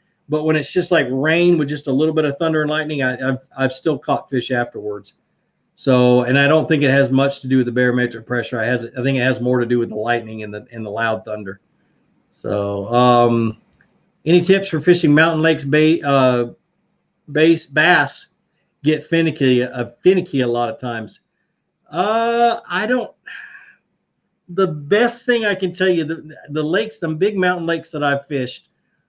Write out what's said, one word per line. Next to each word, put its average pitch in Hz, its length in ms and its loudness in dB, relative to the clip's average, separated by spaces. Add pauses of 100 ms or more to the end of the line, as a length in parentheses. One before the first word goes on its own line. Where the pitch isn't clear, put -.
(280)
but 151 160 -2
when 156 120 2
it's 147 160 -4
just, 175 180 0
like, 156 200 2
rain 160 480 2
with 143 100 0
just 143 180 -8
a 139 60 -2
little 156 220 2
bit 151 100 2
of 139 140 -2
thunder 160 240 0
and 151 80 -2
lightning, 151 320 -4
I, 127 120 -2 (140)
I've, 131 100 -2 (180)
I've 131 160 0
still 147 260 -2
caught - 300 -4
fish 131 220 -4
afterwards. 104 640 -6 (600)
So, 123 460 4
and 131 160 2
I 139 100 4
don't 156 200 2
think 151 140 2
it 139 80 2
has 135 200 2
much 135 300 0
to 131 80 -10
do 131 100 2
with 123 80 2
the 123 60 -6
barometric 123 540 -2
pressure. 120 320 -6
I 110 60 -2
has, 120 200 -2
I 120 180 -10
think 135 160 0
it 120 40 -2
has 123 180 0
more 123 200 0
to 120 60 -2
do 120 120 0
with 113 120 -2
the 107 40 -12
lightning 110 480 -6
and 104 100 -10
the, 104 200 -12
and 113 120 -10
the 104 60 -10
loud 110 340 -4
thunder. 104 360 -12 (720)
So, 101 600 -6
um, 120 680 4 (640)
any 175 160 4
tips 190 280 2
for 156 120 -4
fishing 160 340 4
mountain 160 280 4
lakes? 151 220 0
Ba-, 151 400 2
uh, 127 480 2 (760)
bass, 156 380 2
bass 151 600 0 (540)
get 147 240 0
finicky, 151 560 2
uh, 123 280 -6 (120)
finicky 180 380 2
a 123 60 0
lot 120 240 -2
of 113 80 -10
times. 113 420 -10 (720)
Uh, 226 800 0
I 185 180 -4
don't, 254 260 -2 (1400)
the 180 180 0
best 160 600 -2
thing 233 180 2
I 202 100 0
can 190 180 -4
tell 190 160 0
you, 170 160 0
the, 151 300 -10 (160)
the 151 120 -4
lakes, 185 360 -2
some 160 180 -4
big 202 200 0
mountain 180 300 0
lakes 165 240 -4
that 147 120 -6
I've 139 240 -2
fished, 131 440 -8 (380)